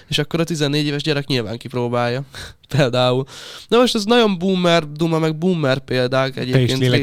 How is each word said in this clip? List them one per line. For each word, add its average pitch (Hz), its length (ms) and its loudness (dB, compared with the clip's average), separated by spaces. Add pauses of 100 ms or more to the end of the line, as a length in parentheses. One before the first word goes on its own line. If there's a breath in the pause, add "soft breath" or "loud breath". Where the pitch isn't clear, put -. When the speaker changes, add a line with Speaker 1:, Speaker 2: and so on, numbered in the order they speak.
Speaker 1:
és 151 100 -2
akkor 151 220 -2
a 165 40 0
tizennégy 147 420 -2
éves 143 160 -2
gyerek 143 240 -2
nyilván 117 320 -4
kipróbálja. 120 640 -2 (260 loud breath)
<laughs> - 280 -8
Például. 127 480 2 (440 loud breath)
Na 226 100 4
most 247 160 4
ez 214 100 -2
nagyon 220 340 4
boomer 170 540 2
duma, 160 260 0
meg 160 180 0
boomer 156 420 0
példák 131 560 -2
Speaker 2:
Te 123 100 -6
is 127 80 -4
Speaker 1:
egyébként 127 260 4
Speaker 2:
lélekben 127 240 2